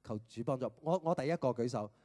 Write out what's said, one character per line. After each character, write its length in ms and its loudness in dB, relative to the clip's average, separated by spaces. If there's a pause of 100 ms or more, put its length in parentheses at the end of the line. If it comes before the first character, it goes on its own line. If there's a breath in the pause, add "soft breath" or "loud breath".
求 140 -4 (120)
主 140 -6
幫 140 0
助。 140 -4 (100)
我， 220 2
我 100 2
第 120 0
一 100 2
個 140 2
舉 180 0
手， 240 -4 (140 soft breath)